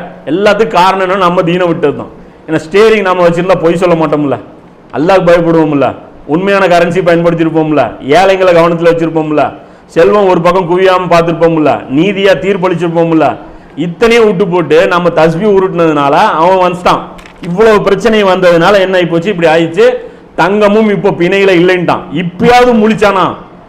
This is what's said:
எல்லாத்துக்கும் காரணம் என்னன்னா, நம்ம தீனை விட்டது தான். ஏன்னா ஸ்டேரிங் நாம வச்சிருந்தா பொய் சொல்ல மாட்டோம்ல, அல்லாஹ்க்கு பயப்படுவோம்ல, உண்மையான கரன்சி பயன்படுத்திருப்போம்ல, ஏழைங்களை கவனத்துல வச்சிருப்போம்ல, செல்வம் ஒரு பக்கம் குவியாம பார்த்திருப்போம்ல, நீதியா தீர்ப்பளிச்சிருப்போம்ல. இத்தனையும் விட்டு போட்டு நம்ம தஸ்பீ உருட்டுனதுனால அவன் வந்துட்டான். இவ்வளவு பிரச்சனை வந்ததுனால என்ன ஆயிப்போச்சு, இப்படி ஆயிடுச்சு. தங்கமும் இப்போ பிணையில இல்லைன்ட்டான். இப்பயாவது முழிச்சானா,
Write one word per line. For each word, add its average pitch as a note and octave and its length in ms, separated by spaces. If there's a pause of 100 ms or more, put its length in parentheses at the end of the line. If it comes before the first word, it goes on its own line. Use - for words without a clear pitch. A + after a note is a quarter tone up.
(260)
எல்லாத்துக்கும் G3+ 400
காரணம் F#3+ 420
என்னன்னா, F#3 80
நம்ம F3+ 260
தீனை F3 240
விட்டது D3 300
தான். - 260 (260)
ஏன்னா D#3+ 100 (120)
ஸ்டேரிங் G#3+ 320
நாம F3+ 260
வச்சிருந்தா F3 260
பொய் E3 220
சொல்ல F3 180
மாட்டோம்ல, D3 440 (540)
அல்லாஹ்க்கு F3 320
பயப்படுவோம்ல, D#3+ 680 (320)
உண்மையான F#3+ 400
கரன்சி F3 340
பயன்படுத்திருப்போம்ல, D#3+ 880 (180)
ஏழைங்களை F#3 460
கவனத்துல E3+ 380
வச்சிருப்போம்ல, D#3 600 (340)
செல்வம் G3 420
ஒரு F3+ 120
பக்கம் F3 300
குவியாம F#3 400
பார்த்திருப்போம்ல, E3 720 (160)
நீதியா F#3+ 380
தீர்ப்பளிச்சிருப்போம்ல. E3+ 1000 (400)
இத்தனையும் A3 500
விட்டு G3 200
போட்டு E3+ 400
நம்ம F3 220
தஸ்பீ E3 480
உருட்டுனதுனால E3 540
அவன் F3+ 640
வந்துட்டான். F3 260 (440)
இவ்வளவு G3+ 400
பிரச்சனை G3+ 420
வந்ததுனால F#3 540
என்ன F#3 200
ஆயிப்போச்சு, E3+ 280
இப்படி E3+ 200
ஆயிடுச்சு. E3 440 (460)
தங்கமும் G#3 540
இப்போ F#3+ 200
பிணையில F3 400
இல்லைன்ட்டான். F3 500 (140)
இப்பயாவது A#3+ 580
முழிச்சானா, G3+ 640 (340)